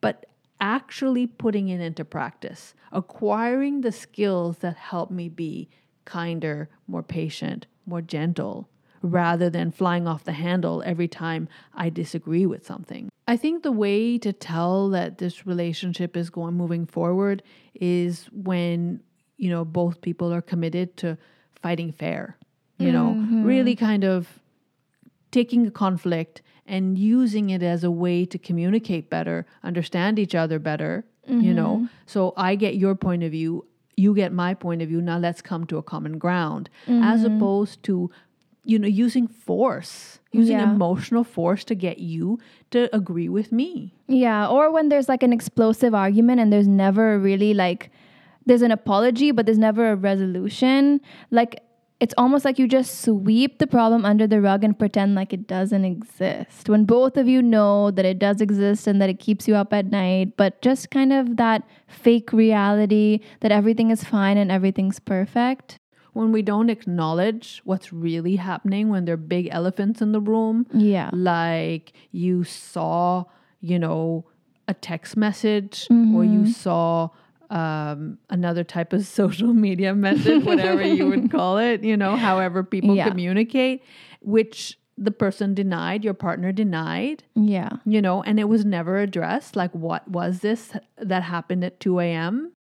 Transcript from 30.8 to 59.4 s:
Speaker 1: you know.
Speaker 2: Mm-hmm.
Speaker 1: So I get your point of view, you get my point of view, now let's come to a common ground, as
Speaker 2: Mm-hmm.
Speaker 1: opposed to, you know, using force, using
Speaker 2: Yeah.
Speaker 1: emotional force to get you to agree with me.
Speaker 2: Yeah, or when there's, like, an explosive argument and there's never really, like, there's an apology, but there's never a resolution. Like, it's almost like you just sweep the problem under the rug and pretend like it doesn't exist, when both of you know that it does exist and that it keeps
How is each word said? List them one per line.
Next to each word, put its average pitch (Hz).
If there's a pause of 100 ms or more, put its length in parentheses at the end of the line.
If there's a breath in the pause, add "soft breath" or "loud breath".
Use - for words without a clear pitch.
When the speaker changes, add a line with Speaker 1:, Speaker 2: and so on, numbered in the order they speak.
Speaker 1:
you 233
know. 170
Speaker 2:
Mm-hmm. 233 (200 loud breath)
Speaker 1:
So 185
I 190
get 202
your 196
point 180
of 160
view, 160 (300)
you 202
get 196
my 180
point 170
of 160
view, 170
now 170
let's 170
come 170
to 156
a 156
common 156
ground, 160 (180 soft breath)
as 226
Speaker 2:
Mm-hmm. 214
Speaker 1:
opposed 202
to, 180 (540 soft breath)
you 220
know, 202
using 233
force, - (120)
using 226
Speaker 2:
Yeah. 208
Speaker 1:
emotional 190
force 180
to 226
get 180
you 175 (340 soft breath)
to 240
agree 175
with 214
me. 269 (140)
Speaker 2:
Yeah, 233
or 294
when 311
there's, 277
like, 254
an 247
explosive 226
argument 220
and 214
there's 208
never 202
really, 196
like, 180 (540 soft breath)
there's 240
an 240
apology, 226
but 226
there's 220
never 220
a 208
resolution. 202 (300 loud breath)
Like, 233 (380)
it's 233
almost 269
like 269
you 254
just 262
sweep 220
the 302
problem 226
under 214
the 214
rug 196
and 214
pretend 202
like 95
it 92
doesn't 190
exist, -
when 214
both 254
of 262
you 254
know 208
that 190
it 185
does 202
exist 202
and 202
that 190
it 190
keeps -